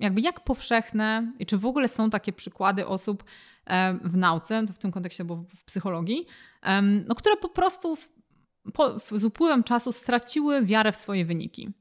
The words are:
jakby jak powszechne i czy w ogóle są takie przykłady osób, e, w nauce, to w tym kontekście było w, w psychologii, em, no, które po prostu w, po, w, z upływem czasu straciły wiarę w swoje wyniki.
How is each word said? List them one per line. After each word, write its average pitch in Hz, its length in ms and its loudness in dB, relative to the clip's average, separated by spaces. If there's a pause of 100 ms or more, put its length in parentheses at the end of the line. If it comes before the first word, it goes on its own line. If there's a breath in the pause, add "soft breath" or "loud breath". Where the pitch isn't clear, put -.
jakby 196 200 2
jak 349 200 0
powszechne 226 1000 -2
i 175 80 -8
czy 208 120 0
w 202 80 -2
ogóle 254 220 2
są 220 220 0
takie 202 220 -2
przykłady 196 540 -2
osób, 196 380 -4 (420 loud breath)
e, 185 380 0
w 175 120 0
nauce, 185 500 2
to 196 60 -6
w - 60 -20
tym 190 140 -4
kontekście 180 320 -8
było 170 140 -8
w, 170 100 -14
w - 160 -20
psychologii, 190 600 -4 (360 loud breath)
em, 202 460 4
no, 233 60 0
które 415 220 4
po 359 120 -4
prostu 349 480 0
w, - 120 -16 (640)
po, - 260 2
w, - 120 -14
z 208 140 0
upływem 262 400 4
czasu 240 280 0
straciły 277 720 0
wiarę 214 280 4
w - 40 -6
swoje 190 280 -2
wyniki. 165 460 -6 (100)